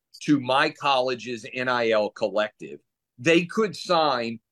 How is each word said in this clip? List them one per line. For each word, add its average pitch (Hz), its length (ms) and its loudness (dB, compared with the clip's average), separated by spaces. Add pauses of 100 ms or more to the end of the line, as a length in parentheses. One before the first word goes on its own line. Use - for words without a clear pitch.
(240)
"to 147 160 4
my 135 300 2
college's 127 840 -2
N 127 140 -4
I 120 220 2
L 107 200 2
collective." 95 720 -4 (380)
They 165 260 4
could 208 320 -2
sign 127 640 0 (120)